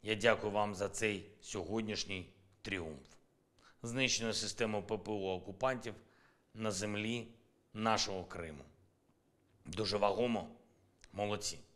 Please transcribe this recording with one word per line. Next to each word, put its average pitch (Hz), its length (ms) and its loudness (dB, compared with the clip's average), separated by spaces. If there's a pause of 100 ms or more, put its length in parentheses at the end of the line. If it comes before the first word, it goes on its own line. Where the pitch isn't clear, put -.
Я 110 120 4
дякую 107 360 6
вам 104 240 2
за 95 140 0
цей 101 360 0 (160)
сьогоднішній 101 880 -4 (320)
тріумф. 82 460 -4 (760)
Знищено 117 500 2
систему 107 500 0
П 110 140 -2
П 101 140 -6
О 95 240 0
окупантів 110 580 -4 (600)
на 110 180 0
землі 107 560 -2 (460)
нашого 107 500 2
Криму. 80 400 -10 (1040)
Дуже 104 320 0
вагомо. 101 500 4 (680)
Молодці. 104 460 -2 (160)